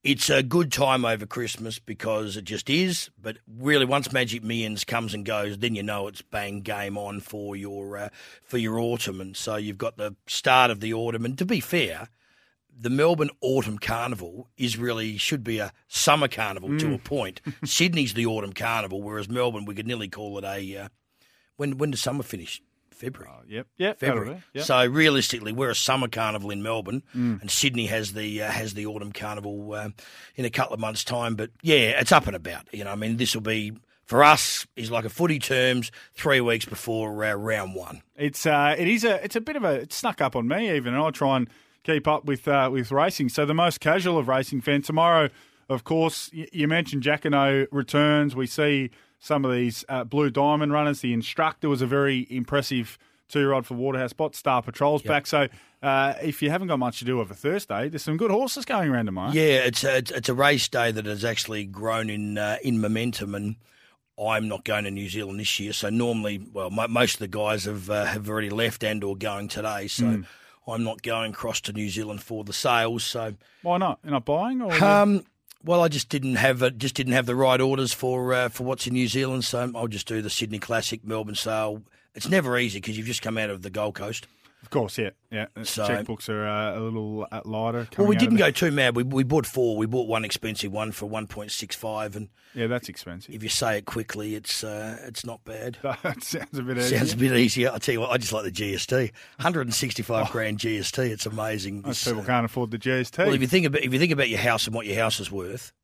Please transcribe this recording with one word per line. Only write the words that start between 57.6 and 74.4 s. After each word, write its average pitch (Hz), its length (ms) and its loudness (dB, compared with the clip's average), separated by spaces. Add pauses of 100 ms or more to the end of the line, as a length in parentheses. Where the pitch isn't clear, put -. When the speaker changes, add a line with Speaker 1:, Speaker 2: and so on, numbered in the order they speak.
Speaker 2:
there's 151 140 -6
some 160 160 -2
good 220 120 2
horses 247 360 0
going 190 240 2
around 120 160 2
tomorrow. 95 260 -2
Speaker 1:
Yeah, 147 320 6
it's 123 180 0
a, 135 140 2
it's, 127 140 0
it's 123 180 -2
a 127 60 2
race 139 340 4
day 120 240 2
that 107 140 -4
has 104 180 -4
actually 110 400 -2
grown 110 460 -2
in, 104 260 -4
uh, 104 260 0
in 120 200 2
momentum, 110 520 -2
and 104 220 -4 (640)
I'm 110 280 0
not 101 160 -6
going 104 200 0
to 101 60 -4
New 98 180 -6
Zealand 98 300 -6
this 104 220 -2
year. 101 120 -4
So 101 180 -2
normally, 110 500 0 (120)
well, 95 180 -6
mo-, 113 180 -2
most 117 260 4
of - 60 -8
the 104 80 -6
guys 107 360 0
have, 98 240 -6
uh, 104 160 0
have 104 240 -4
already 107 220 -2
left 110 320 0
and 107 220 -2
or 98 120 -4
going 101 320 -6
today. 107 380 -6
So 120 180 0
Speaker 2:
Mm. 110 220 2 (400)
Speaker 1:
I'm 117 180 -4
not 110 180 -6
going 113 300 -2
across 110 300 -4
to - 100 -8
New 107 160 -4
Zealand 104 340 -6
for 107 220 -10
the 101 80 -10
sales. 117 520 0
So 113 300 -6 (280)
Speaker 2:
Why 175 160 0
not? 185 240 0
You're 156 100 -12
not 131 120 0
buying, 214 360 0